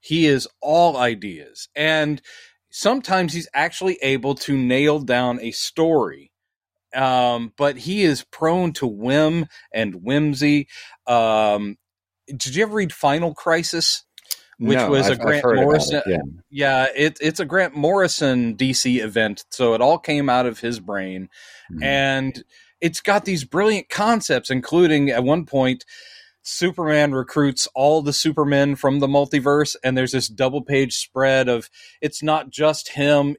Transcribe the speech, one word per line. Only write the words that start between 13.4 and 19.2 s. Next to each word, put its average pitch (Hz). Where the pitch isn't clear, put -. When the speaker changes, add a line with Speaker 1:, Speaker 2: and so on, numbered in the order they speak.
Speaker 1:
Which 123
Speaker 2:
No, 117
Speaker 1:
was 139
a -
Speaker 2:
I've, 120
I've 117
Speaker 1:
Grant 147
Speaker 2:
heard 120
about 131
Speaker 1:
Morrison. 147
Speaker 2:
it, 135
yeah. 90
Speaker 1:
Yeah, 135
it, 151
it's 156
a 170
Grant 165
Morrison 147
D 131
C 123
event, 107